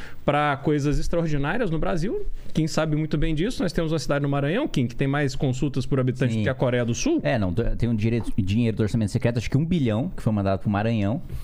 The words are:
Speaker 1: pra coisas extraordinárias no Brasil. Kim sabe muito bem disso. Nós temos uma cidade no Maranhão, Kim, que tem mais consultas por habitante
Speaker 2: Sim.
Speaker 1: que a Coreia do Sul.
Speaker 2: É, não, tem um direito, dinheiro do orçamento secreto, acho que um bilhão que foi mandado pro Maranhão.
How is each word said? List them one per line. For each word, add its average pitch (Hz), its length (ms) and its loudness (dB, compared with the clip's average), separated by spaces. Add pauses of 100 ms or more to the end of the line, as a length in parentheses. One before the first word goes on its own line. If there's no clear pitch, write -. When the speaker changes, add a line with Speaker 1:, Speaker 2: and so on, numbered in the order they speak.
(240)
Speaker 1:
pra 147 320 2
coisas 143 420 0
extraordinárias 160 720 0
no 160 80 0
Brasil. 196 460 0 (300)
Kim 160 120 2
sabe 156 300 0
muito 156 220 0
bem 165 160 2
disso. 202 280 -2
Nós 190 120 -2
temos 160 180 0
uma 165 60 0
cidade 143 240 0
no 139 80 0
Maranhão, 143 360 0
Kim, 127 200 0
que - 100 -6
tem 143 100 0
mais 139 300 0
consultas 131 480 0
por 135 160 0
habitante 127 320 2
Speaker 2:
Sim. 110 120 0
Speaker 1:
que 104 40 2
a 131 60 0
Coreia 123 280 0
do 117 120 0
Sul. 311 280 0
Speaker 2:
É, 143 160 0
não, 92 140 0
tem 113 380 0
um 117 40 2
direito, 113 440 0
dinheiro 110 400 0
do 113 40 2
orçamento 107 300 0
secreto, 117 240 0
acho 113 140 -2
que 131 80 2
um 165 80 2
bilhão 143 500 0
que - 60 -6
foi 110 100 2
mandado 98 280 0
pro 113 100 -2
Maranhão. 107 500 0 (240)